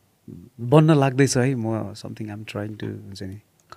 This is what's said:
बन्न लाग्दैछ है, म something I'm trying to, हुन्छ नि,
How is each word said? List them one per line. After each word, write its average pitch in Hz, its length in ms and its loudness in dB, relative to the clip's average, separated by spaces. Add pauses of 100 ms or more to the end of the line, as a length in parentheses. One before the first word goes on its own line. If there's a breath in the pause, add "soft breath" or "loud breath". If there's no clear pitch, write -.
(600)
बन्न 151 340 6
लाग्दैछ 135 420 2
है, 131 180 2
म 110 380 -4
something 107 380 -12
I'm 107 140 -12
trying 107 320 -8
to, 110 60 -10
हुन्छ 104 400 -10
नि, 98 160 -12 (380)